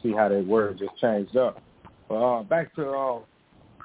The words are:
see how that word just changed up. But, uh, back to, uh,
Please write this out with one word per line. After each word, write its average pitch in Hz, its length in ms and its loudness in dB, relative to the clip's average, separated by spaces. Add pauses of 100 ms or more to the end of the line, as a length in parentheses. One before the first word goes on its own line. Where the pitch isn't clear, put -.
see 117 100 0
how 104 160 2
that 98 180 0
word 104 320 2
just 98 200 -8
changed 107 380 0
up. 123 240 0 (480)
But, 107 60 -4
uh, 120 300 0
back 160 320 -2
to, 143 120 -6
uh, 135 300 -2 (680)